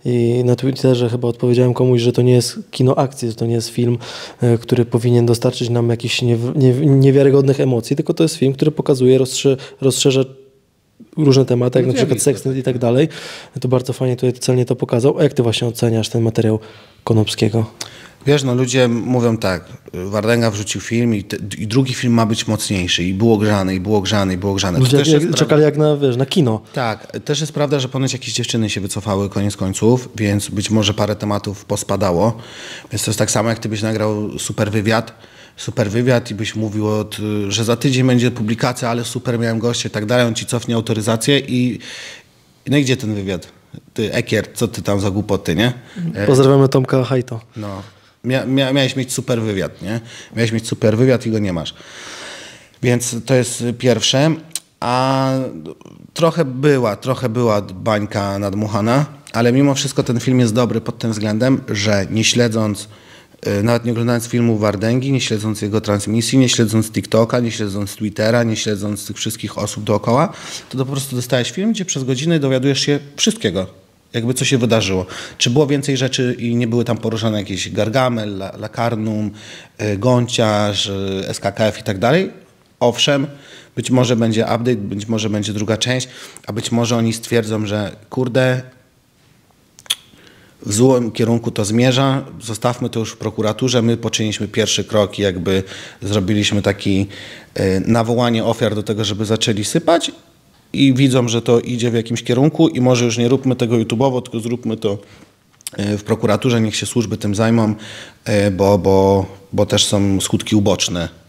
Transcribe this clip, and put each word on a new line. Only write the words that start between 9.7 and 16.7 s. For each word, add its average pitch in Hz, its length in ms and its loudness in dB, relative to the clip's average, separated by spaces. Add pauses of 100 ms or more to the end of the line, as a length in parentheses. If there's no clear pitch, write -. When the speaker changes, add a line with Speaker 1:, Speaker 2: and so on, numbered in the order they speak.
Speaker 1:
rozszerza 131 420 2 (960)
różne 135 280 4
tematy, 123 340 2
jak 123 60 2
Speaker 2:
No 127 80 0
Speaker 1:
na - 40 0
przykład 127 220 0
Speaker 2:
zjawisko. 135 300 0
Speaker 1:
seks 135 100 -2
i 127 40 -6
tak 123 140 -2
dalej. 123 300 2 (520)
To 135 80 -4
bardzo 127 260 0
fajnie 127 220 -2
tutaj 123 180 0
celnie 127 320 0
to 123 100 0
pokazał. 127 440 2
A 165 40 4
jak 143 100 2
ty 127 100 2
właśnie 117 240 0
oceniasz 113 420 0
ten 117 120 0
materiał 113 380 2 (440)